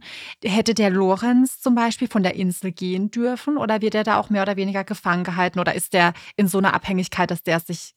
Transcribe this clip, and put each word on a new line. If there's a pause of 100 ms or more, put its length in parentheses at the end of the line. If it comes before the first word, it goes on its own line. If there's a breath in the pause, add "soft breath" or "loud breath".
(440 loud breath)
hätte
der
Lorenz
zum
Beispiel
von
der
Insel
gehen
dürfen
oder
wird
er
da
auch
mehr
oder
weniger
gefangen
gehalten
oder
ist
der (220 loud breath)
in
so
einer
Abhängigkeit,
dass
der
sich